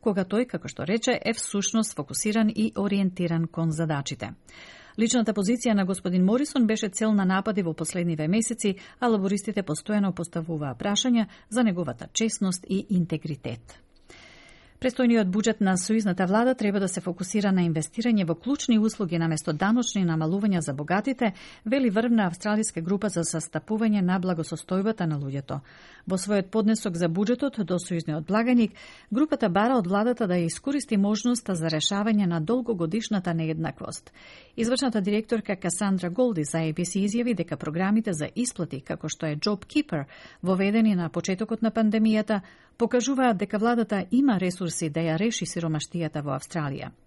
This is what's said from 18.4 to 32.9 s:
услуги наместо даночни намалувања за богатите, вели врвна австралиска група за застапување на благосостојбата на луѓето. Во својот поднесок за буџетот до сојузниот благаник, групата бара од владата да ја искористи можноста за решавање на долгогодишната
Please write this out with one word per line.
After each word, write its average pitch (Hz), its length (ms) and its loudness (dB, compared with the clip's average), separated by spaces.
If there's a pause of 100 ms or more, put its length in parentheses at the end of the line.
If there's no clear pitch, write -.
услуги 208 360 0
наместо 165 380 0
даночни 202 500 2
намалувања 175 560 2
за 147 140 -4
богатите, 190 600 0 (320)
вели 247 240 2
врвна 220 380 2
австралиска 214 540 -2
група 196 260 0
за 170 160 0
застапување 208 800 -2
на 185 180 2
благосостојбата 185 880 -2
на 156 80 0
луѓето. 139 460 -6 (460)
Во 185 100 0
својот 196 340 0
поднесок 214 480 0
за 175 80 2
буџетот 214 560 0
до 175 160 0
сојузниот 160 480 -4
благаник, 233 460 4 (380)
групата 269 380 2
бара 214 280 4
од 170 100 2
владата 220 400 2
да 180 60 2
ја 170 180 2
искористи 277 460 -2
можноста 214 580 0
за 160 160 -2
решавање 202 560 2
на 170 140 0
долгогодишната 202 920 -2